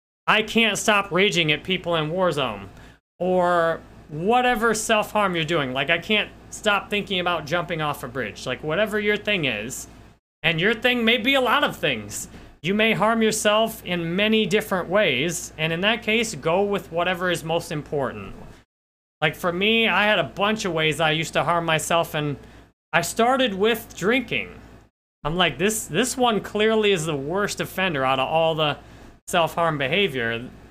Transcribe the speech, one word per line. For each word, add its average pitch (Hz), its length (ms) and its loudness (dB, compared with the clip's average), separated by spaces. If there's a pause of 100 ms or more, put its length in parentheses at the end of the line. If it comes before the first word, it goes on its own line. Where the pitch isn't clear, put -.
(280)
"I 214 160 4
can't 220 340 2
stop 202 340 2
raging 170 400 4
at 147 120 -2
people 175 320 -2
in 151 160 0
Warzone," 139 560 -2 (520)
or 175 600 2 (300)
whatever 226 640 2
self-harm 214 640 0
you're 160 100 0
doing, 147 260 0
like, 135 180 -2
"I 170 80 2
can't 196 320 0 (200)
stop 202 400 -2
thinking 196 320 -2
about 175 240 -2
jumping 165 360 -4
off 147 220 -4
a 131 60 -10
bridge," 117 360 -8
like, 127 160 -6
whatever 196 380 -2
your 208 160 0
thing 208 300 -2
is, 113 420 -4 (560)
and 160 160 2
your 202 140 2
thing 247 320 0
may 233 120 4
be 254 180 2
a 269 60 4
lot 254 220 2
of - 140 -2
things. 110 500 -4 (340)
You 175 120 -2
may 214 180 4
harm 214 300 2
yourself 220 640 2
in 170 300 -2
many 214 300 2
different 196 440 0
ways, 165 680 0
and 160 140 0
in 165 100 -2
that 220 220 0
case, 220 320 0
go 160 280 0
with 202 280 -2
whatever 175 400 0
is 156 140 -2
most 170 260 -2
important. 117 640 -4 (840)
Like, 151 140 2
for 175 180 -2
me, 220 340 2
I 190 180 2
had 208 120 4
a 170 60 4
bunch 208 420 -2
of 175 80 -2
ways 156 260 2
I 156 120 2
used 156 220 -2
to 160 100 2
harm 170 200 0
myself, 165 520 0
and 147 220 -2 (540)
I 165 100 4
started 233 520 2
with 220 420 0
drinking. 175 540 -2 (720)
I'm 151 120 -4
like, 165 240 0
"This, 214 260 -2
this 214 320 -2
one 233 240 0
clearly 214 500 2
is 165 140 0
the 160 100 -2
worst 175 460 -4
offender 175 420 -2
out 131 160 2
of 131 80 0
all 160 280 2
the 151 220 0 (500)
self-harm 165 500 0
behavior. 127 720 -2 (220)